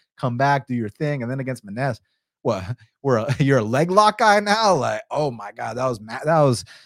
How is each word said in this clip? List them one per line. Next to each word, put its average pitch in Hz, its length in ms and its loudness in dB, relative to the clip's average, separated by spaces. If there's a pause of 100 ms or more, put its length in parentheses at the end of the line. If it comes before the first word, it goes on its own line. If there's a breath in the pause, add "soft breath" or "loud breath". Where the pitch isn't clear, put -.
(180)
come 123 180 -4
back, 139 320 0
do 123 60 -6
your 113 160 -4
thing." 147 320 -6
And 117 100 -6
then 135 80 -6
against 127 240 -8
Maness, 113 360 -6 (420)
what, 101 220 -2 (200)
<laughs> - 200 -20
we're 131 140 2
a, 113 180 -2
<laughs> - 40 -4
you're 139 200 4
a 107 40 0
leg 139 280 0
lock 214 280 4
guy 214 200 4
now? 208 360 2
Like, 113 260 -2 (100)
oh 143 180 -2
my 104 220 -10
God, 117 260 -10
that 127 80 -2
was 120 140 -2
ma-, 113 240 -10
that 156 180 2
was, 135 240 2 (200 loud breath)